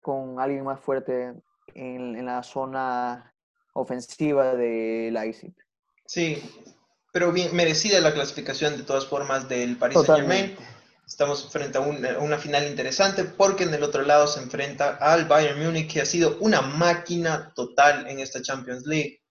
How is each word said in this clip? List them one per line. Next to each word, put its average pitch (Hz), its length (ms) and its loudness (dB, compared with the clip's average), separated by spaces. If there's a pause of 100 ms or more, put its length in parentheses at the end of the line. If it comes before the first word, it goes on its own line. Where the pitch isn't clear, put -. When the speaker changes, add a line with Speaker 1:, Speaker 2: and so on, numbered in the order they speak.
Speaker 1:
con 131 360 -8
alguien 135 240 -4
más 135 180 -6
fuerte 127 520 -4 (400)
en, 127 420 -10
en 123 120 -10
la 123 160 -6
zona 127 880 -6 (400)
ofensiva 135 800 0
de 113 580 -2
Leipzig. 110 440 -8 (500)
Speaker 2:
Sí, 160 380 -4 (680)
pero 175 200 2
bien, 175 240 0
merecida 175 460 4
la 156 120 4
clasificación 143 640 -2
de - 60 -10
todas 135 240 -2
formas 135 420 -4
del 123 280 -2
Paris 147 180 0
Speaker 1:
Totalmente. 170 600 4
Speaker 2:
Saint-Germain. - 200 -20 (300)
Estamos 143 420 -2
frente 143 280 -6
a 135 40 0
un, 143 240 -4
a 131 140 -4
una 147 180 -2
final 143 300 -2
interesante 139 560 0
porque 190 400 2
en 160 100 0
el 143 80 0
otro 143 200 0
lado 147 260 6
se 143 140 -4
enfrenta 139 560 -4
al 160 260 4
Bayern 147 340 4
Múnich, 160 320 -2
que 151 120 -2
ha 139 40 0
sido 170 360 2
una 202 180 4
máquina 165 960 0
total 143 520 4
en 135 120 -10
esta 135 220 -8
Champions 127 440 -8
League. 151 460 -4